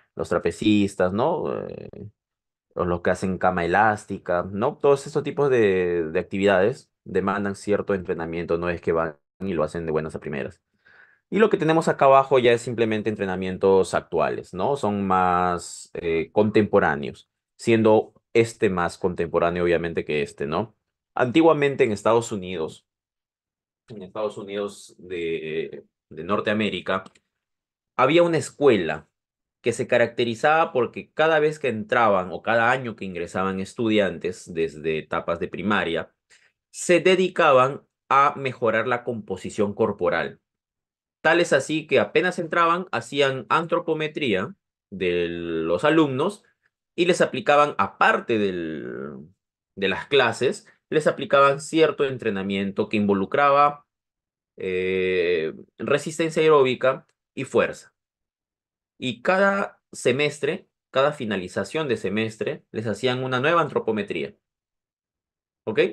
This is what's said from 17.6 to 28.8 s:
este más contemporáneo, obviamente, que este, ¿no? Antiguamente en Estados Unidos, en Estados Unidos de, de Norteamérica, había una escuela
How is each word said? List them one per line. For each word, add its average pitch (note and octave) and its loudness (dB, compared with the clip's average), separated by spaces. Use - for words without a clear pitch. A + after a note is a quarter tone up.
este A2+ 2
más F2 -4
contemporáneo, E2+ -2
obviamente, E2+ -2
que D2+ -4
este, C#2+ -8
¿no? D#2+ -6
Antiguamente C#3+ 2
en A2 0
Estados A2+ 0
Unidos, F2+ -8
en G#2 -16
Estados G#2 -6
Unidos G2+ -8
de, D#2+ -6
de D#2 -12
Norteamérica, F#2+ -2
había D3 4
una E3 2
escuela F#2 0